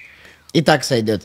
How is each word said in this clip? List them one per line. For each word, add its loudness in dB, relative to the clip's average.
И 2
так 2
сойдёт. -2